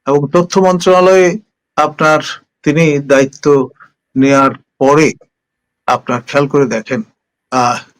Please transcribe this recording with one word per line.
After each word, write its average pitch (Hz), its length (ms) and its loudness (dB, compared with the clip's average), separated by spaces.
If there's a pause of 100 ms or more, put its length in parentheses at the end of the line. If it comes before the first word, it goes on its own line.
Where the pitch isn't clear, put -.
এবং 143 260 0
তথ্য 175 260 0
মন্ত্রণালয়ে 185 800 2 (380)
আপনার 151 440 0 (440)
তিনি 151 360 0
দায়িত্ব 139 680 0 (460)
নেয়ার 135 360 2 (280)
পরে 139 320 2 (760)
আপনার 123 340 -4
খেয়াল 143 260 -2
করে 143 180 0
দেখেন, 113 360 -6 (500)
আহ, 120 320 -2 (160)